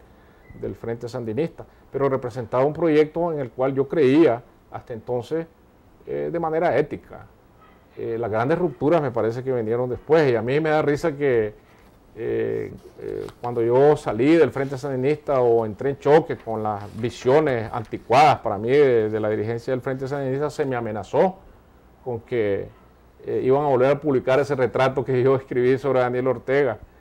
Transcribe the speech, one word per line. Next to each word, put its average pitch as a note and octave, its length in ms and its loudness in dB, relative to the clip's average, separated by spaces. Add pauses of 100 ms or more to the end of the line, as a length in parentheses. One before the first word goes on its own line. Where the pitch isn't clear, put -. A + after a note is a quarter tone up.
(600)
del A2+ 140 -8
Frente A#2 340 -10
Sandinista. A#2+ 560 -6 (260)
Pero C3+ 180 0
representaba B2+ 540 -2
un D3+ 100 2
proyecto D#3+ 600 2
en D3 60 -4
el B2 100 -6
cual C3 240 -2
yo C3+ 140 0
creía C3+ 560 4 (280)
hasta A2 220 -14
entonces, B2 540 -6 (580)
eh, C#3+ 260 -6
de E3+ 80 -4
manera D#3+ 380 0
ética. - 480 -6 (720)
Eh, A2+ 220 -6
las A2+ 100 -4
grandes B2 300 0
rupturas D#3 420 0
me C#3+ 80 -2
parece A#2 340 -2
que C3 80 -4
vinieron A#2+ 380 -2
después C#3+ 420 2
y A#2+ 40 2
a A2 80 0
mí C3 160 0
me D#3 100 -2
da D3+ 140 2
risa C#3+ 300 0
que, B2 560 0 (460)
eh, A2 580 -4 (260)
eh, G1+ 280 -10 (120)
cuando A#2+ 220 -4
yo C3 340 6
salí C#3 400 2
del C#3+ 160 4
Frente C3+ 260 -6
Sandinista C#3 640 -2
o A#2 240 4
entré A2 260 -6
en C3+ 80 -8
choque D3 380 4
con A2 260 -8
las G#2 200 -4 (160)
visiones B2 720 0
anticuadas A#2+ 680 2
para G#2 180 -4
mí A2 120 -4
de, B2+ 400 4
de G#2+ 100 -2
la G#2+ 100 -2
dirigencia A2+ 420 -4
del B2+ 100 -4
Frente C3 260 -6
Sandinista, C#3 420 -4
se C#3+ 160 -4
me C3 100 -4
amenazó A#2+ 600 -2 (680)
con A#2+ 180 -8
que, G#2 460 -2 (580)
eh, A#2 180 -4
iban C3+ 200 4
a D3+ 40 0
volver C3 240 4
a C#3+ 80 0
publicar C3+ 400 0
ese C#3 160 -2
retrato B2+ 500 0
que B2+ 160 0
yo C3 140 4
escribí C3 420 0
sobre B2+ 220 0
Daniel B2 280 0
Ortega. B2+ 520 0 (220)